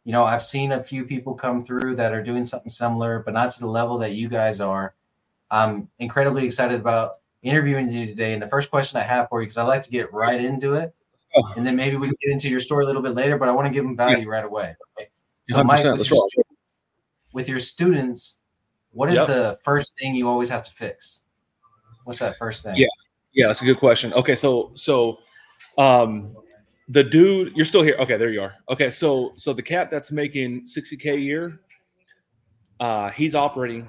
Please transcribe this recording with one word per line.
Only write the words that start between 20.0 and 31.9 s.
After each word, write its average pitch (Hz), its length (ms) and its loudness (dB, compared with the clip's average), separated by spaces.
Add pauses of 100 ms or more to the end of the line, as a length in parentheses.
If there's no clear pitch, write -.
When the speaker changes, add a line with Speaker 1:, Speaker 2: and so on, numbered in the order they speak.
Speaker 1:
you 123 140 0
always 123 220 0
have 113 140 -6
to - 60 -20
fix? - 520 -12 (840)
What's 120 160 -8
that 107 180 -4
first 113 240 -8
thing? 101 140 -8
Speaker 2:
Yeah. 131 100 4 (460)
Yeah, 123 160 4
that's 107 120 -2
a 127 40 -4
good 127 140 4
question. 120 340 4
Okay, 127 240 2
so, 127 380 0
so, 120 440 0 (580)
um, 117 600 4 (520)
the 139 140 6
dude, 170 540 4
you're 156 100 2
still 180 160 6
here. 151 160 0
Okay, 123 180 0
there 113 140 0
you 104 100 -4
are. 98 140 -8 (160)
Okay, 135 180 0
so, 131 480 -2
so - 160 -4
the 120 120 -10
cat 170 260 -4
that's 147 220 -8
making 135 520 -6
sixty 147 320 -12
K 143 180 -4
a - 20 0
year, 156 440 -6 (1200)